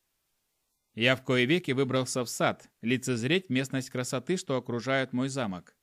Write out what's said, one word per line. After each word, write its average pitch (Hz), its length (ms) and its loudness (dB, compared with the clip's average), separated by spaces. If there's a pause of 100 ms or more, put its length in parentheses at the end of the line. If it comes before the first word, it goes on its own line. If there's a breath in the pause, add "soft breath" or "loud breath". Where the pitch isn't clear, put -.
(960)
Я 123 220 4
в - 60 -12
кои 123 220 4
веки 165 260 0
выбрался 131 520 0
в 113 60 -8
сад, - 400 0 (120)
лицезреть 127 680 0
местность 131 400 -2
красоты, 127 480 -2
что 139 180 -4
окружает 127 560 -2
мой 127 160 0
замок. 113 560 -6